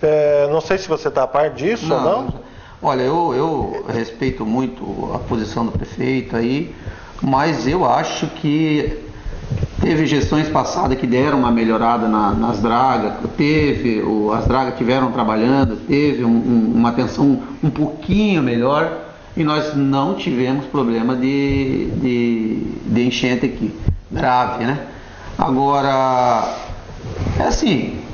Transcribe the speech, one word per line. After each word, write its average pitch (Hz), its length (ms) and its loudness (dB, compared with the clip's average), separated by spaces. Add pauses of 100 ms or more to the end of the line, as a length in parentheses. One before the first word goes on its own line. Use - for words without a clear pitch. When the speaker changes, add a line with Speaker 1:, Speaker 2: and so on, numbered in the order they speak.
Speaker 1:
É, 147 480 4
não 160 100 2
sei 190 160 -2
se 190 100 -6
você 156 220 -2
tá 131 140 0
a 127 40 0
par 151 220 2
disso 160 420 -2
ou 135 100 0
não. 185 220 2
Speaker 2:
Não. 262 100 -6 (480)
Olha, 131 200 0
eu, 151 320 0
eu 131 600 -2
respeito 113 520 -2
muito 110 680 -4
a 104 60 -2
posição 113 460 -2
do 107 60 -2
prefeito 127 640 -2
aí, 127 380 0 (480)
mas 135 460 0
eu 165 180 2
acho 147 420 0
que 151 720 0 (840)
teve 160 240 4
gestões 151 440 2
passadas 131 480 0
que 131 100 -2
deram 135 320 2
uma 123 120 2
melhorada 113 560 2
na, 107 240 2
nas 110 300 0
dragas, 117 520 2 (240)
teve, 143 640 2
o, 107 320 0
as 113 120 0
dragas 123 320 2
tiveram 127 340 2
trabalhando, 117 680 2 (100)
teve 139 360 2
um, 117 60 2
um, 117 460 2
uma 117 140 4
atenção 127 520 2 (220)
um 156 60 4
pouquinho 180 720 0
melhor 131 480 2 (460)
e 165 60 0
nós 151 320 0
não 139 400 2
tivemos 131 500 -2
problema 120 500 0
de, 139 720 0 (140)
de, 117 640 0 (220)
de 120 220 2
enchente 123 380 0
aqui, 107 280 -2 (380)
grave, 123 520 0
né? 139 160 -2 (580)
Agora, 131 1160 2 (840)
é - 40 0
assim - 560 0 (140)